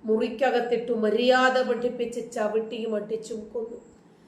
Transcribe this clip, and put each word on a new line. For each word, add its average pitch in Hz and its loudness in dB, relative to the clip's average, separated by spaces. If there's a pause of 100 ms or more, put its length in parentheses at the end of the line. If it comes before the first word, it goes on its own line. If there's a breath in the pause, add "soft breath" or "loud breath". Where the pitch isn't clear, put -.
മുറിക്കകത്തിട്ടു 240 0
മര്യാദ 247 4
പഠിപ്പിച്ച് 233 -4
ചവിട്ടിയും 220 -2
അടിച്ചും 214 -6
കൊന്നു. 233 -8 (480 soft breath)